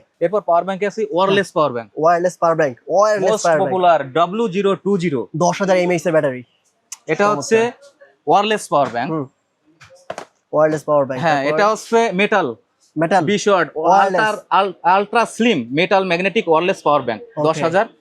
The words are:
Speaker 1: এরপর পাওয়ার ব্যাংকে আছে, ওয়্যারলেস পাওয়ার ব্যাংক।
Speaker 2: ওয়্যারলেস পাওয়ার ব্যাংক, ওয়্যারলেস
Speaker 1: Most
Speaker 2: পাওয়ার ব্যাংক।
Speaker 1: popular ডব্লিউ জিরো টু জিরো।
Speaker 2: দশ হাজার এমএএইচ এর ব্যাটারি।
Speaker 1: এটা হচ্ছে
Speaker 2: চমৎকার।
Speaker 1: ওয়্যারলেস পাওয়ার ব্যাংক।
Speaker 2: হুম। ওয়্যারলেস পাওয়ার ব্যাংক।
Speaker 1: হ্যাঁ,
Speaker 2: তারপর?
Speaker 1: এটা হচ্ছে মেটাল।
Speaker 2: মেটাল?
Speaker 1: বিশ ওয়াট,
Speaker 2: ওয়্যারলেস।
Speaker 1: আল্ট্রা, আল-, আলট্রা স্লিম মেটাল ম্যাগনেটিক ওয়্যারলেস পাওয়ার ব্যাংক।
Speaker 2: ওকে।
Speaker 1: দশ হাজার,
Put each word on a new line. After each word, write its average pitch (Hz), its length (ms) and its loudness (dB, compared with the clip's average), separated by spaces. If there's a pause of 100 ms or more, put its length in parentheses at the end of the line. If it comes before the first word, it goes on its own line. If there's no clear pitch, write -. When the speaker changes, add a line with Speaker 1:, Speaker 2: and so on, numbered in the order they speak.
(200)
Speaker 1:
এরপর 180 200 -2
পাওয়ার 170 240 0
ব্যাংকে 190 220 -6
আছে, 208 240 -4
ওয়্যারলেস 190 420 0
পাওয়ার 147 200 0
ব্যাংক। 113 240 -10
Speaker 2:
ওয়্যারলেস 175 420 0
পাওয়ার 165 180 0
ব্যাংক, 143 200 0 (100)
ওয়্যারলেস 196 440 2
Speaker 1:
Most 214 120 0
Speaker 2:
পাওয়ার 165 180 2
ব্যাংক। 185 140 -2
Speaker 1:
popular 160 380 2
ডব্লিউ 180 360 0
জিরো 196 260 0
টু 190 240 -2
জিরো। 143 280 -2 (100)
Speaker 2:
দশ 175 220 0
হাজার 185 180 0
এমএএইচ 180 300 0
এর 170 60 -2
ব্যাটারি। 139 300 0 (640)
Speaker 1:
এটা 202 220 0
হচ্ছে 208 340 0
Speaker 2:
চমৎকার। - 300 -8 (340)
Speaker 1:
ওয়্যারলেস 208 420 0
পাওয়ার 143 240 2
ব্যাংক। 120 180 -6
Speaker 2:
হুম। 156 160 -6 (1300)
ওয়্যারলেস 156 320 0
পাওয়ার 147 220 0
ব্যাংক। 131 160 -8
Speaker 1:
হ্যাঁ, 147 220 0
Speaker 2:
তারপর? 202 140 -2
Speaker 1:
এটা 208 120 2
হচ্ছে 226 420 0
মেটাল। 180 440 0 (400)
Speaker 2:
মেটাল? 175 280 2
Speaker 1:
বিশ 202 240 0
ওয়াট, 175 260 2
Speaker 2:
ওয়্যারলেস। 185 460 2
Speaker 1:
আল্ট্রা, 208 380 0
আল-, 196 140 0 (100)
আলট্রা 202 440 0
স্লিম 214 440 0
মেটাল 185 340 2
ম্যাগনেটিক 175 440 -2
ওয়্যারলেস 170 340 2
পাওয়ার 147 200 2
ব্যাংক। 117 200 -6
Speaker 2:
ওকে। 151 260 -2
Speaker 1:
দশ 156 140 -2
হাজার, 175 240 0 (140)